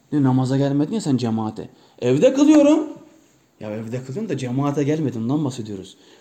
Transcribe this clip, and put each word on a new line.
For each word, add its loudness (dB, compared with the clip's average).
Diyor, 2
"Namaza 2
gelmedin 0
ya -4
sen 0
cemaate." -4
"Evde 4
kılıyorum." 6
Ya -10
evde -8
kılıyorum -8
da -4
cemaate -2
gelmedim, -2
ondan -2
bahsediyoruz. -10